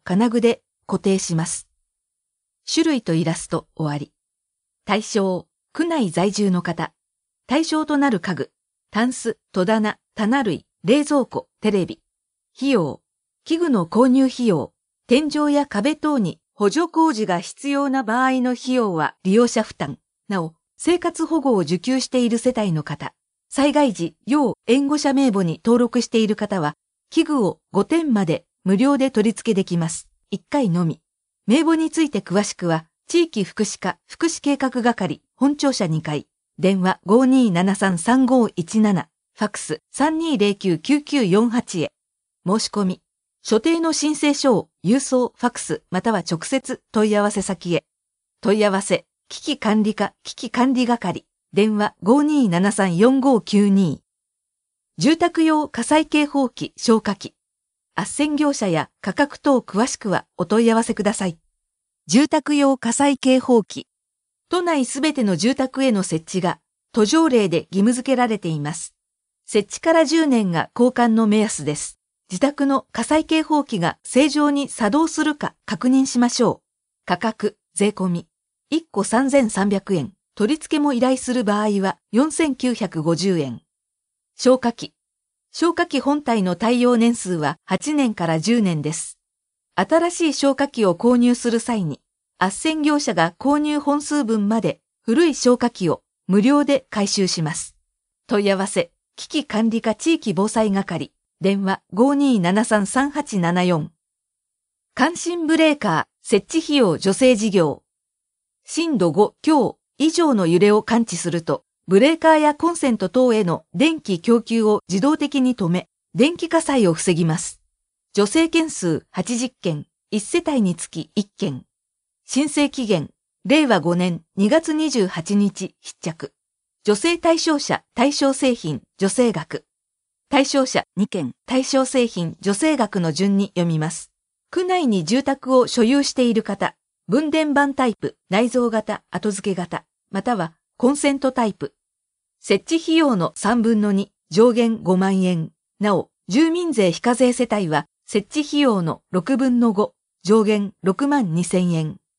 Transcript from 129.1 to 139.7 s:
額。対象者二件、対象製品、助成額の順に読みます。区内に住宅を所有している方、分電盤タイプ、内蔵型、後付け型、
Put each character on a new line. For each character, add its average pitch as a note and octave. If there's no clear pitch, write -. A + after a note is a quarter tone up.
額。 -
対 C#4
象 C4+
者 -
二 G3+
件、 D3
対 C4
象 C4
製 B3+
品、 E3+
助 G3
成 D#4
額 G#3
の E3
順 G3
に G3
読 F3
み D#3+
ま D#3
す。 -
区 F4+
内 F4+
に G3
住 B3
宅 C4
を A#3+
所 -
有 C#4
し -
て B3+
い A#3
る A3
方、 -
分 D4
電 D4+
盤 C#4
タ C4
イ G#3+
プ、 -
内 A3+
蔵 A#3+
型、 A3
後 G#3
付 G3
け -
型、 F3